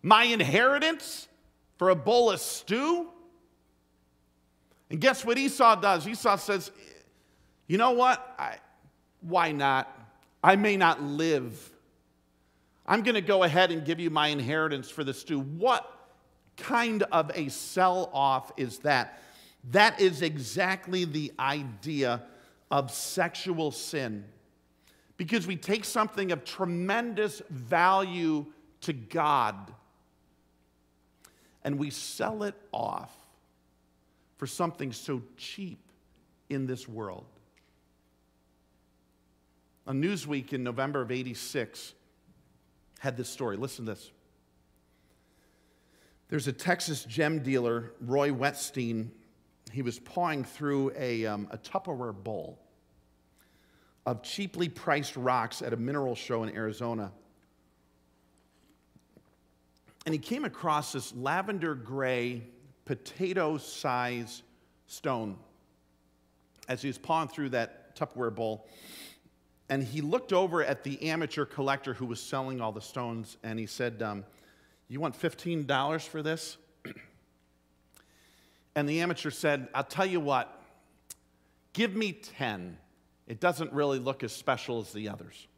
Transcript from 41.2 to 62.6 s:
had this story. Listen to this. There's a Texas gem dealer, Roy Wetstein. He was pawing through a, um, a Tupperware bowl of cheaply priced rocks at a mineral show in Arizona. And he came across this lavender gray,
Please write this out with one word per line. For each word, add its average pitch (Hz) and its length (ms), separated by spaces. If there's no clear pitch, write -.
had 127 180
this 123 100
story. 110 300
Listen 127 260
to 110 80
this. - 180
There's 139 180
a 131 60
Texas 170 500
gem 151 380
dealer, 120 580
Roy 139 300
Wetstein. 120 800
He 135 120
was 120 160
pawing 156 460
through 139 520
a, 120 300
um, 104 240
a 113 60
Tupperware 127 580
bowl 101 440
of 120 180
cheaply 175 460
priced 147 480
rocks 123 460
at 120 100
a 117 40
mineral 131 380
show 113 280
in 110 120
Arizona. 107 580
And 160 80
he 156 60
came 262 260
across 156 480
this 127 220
lavender 165 600
gray, 123 680